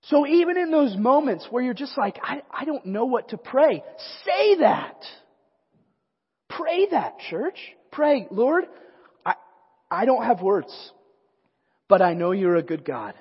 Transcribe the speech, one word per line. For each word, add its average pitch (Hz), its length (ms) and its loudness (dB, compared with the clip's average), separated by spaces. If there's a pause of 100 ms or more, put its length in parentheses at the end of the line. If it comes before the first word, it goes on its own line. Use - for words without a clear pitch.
So 294 240 2
even 339 300 4
in 349 120 -2
those 285 260 2
moments 240 540 2
where 247 140 -2
you're 247 100 -2
just 269 240 -10
like, 202 240 -4
"I, - 300 -8
I 262 140 -8
don't 285 220 -6
know 208 180 -2
what 247 240 -4
to 220 80 -10
pray," 254 460 2 (420)
say 392 340 4
that. - 380 2 (1500)
Pray 349 420 0
that, - 280 -2 (100)
church. 233 280 -6 (340)
Pray, 285 380 0
"Lord, 277 360 2 (600)
I, - 100 -2 (540)
I - 160 -2
don't 233 180 2
have 185 180 -2
words, 190 500 -4 (1000)
but 190 120 6
I 175 120 2
know 170 180 -2
you're 185 240 0
a 165 80 2
good 160 220 -8
God. 113 360 -10